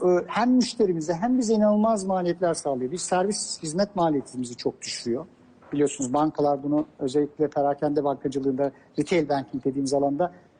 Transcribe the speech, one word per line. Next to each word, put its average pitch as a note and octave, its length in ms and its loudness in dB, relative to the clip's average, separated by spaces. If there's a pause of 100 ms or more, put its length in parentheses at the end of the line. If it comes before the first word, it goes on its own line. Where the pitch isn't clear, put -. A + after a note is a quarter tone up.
e, F3+ 220 4
hem A#3 240 0
müşterimize F#3 640 2
hem B3 240 0
bize A3+ 160 2
inanılmaz G#3 500 2
maliyetler F3+ 500 0
sağlıyor. B2+ 360 -4
Bir F3 80 -6
servis F#3 640 -2
hizmet F3 340 -4
maliyetimizi B2+ 600 -2
çok - 260 -6
düşürüyor. B2 440 -6 (460)
Biliyorsunuz C#3+ 400 0
bankalar D3 500 2
bunu D3 240 0 (120)
özellikle C#3+ 500 0
perakende C#3+ 560 0
bankacılığında, C#3 680 -2 (260)
retail D3+ 300 0
banking C#3 360 -2
dediğimiz C3+ 300 -2
alanda C#3+ 380 0 (280)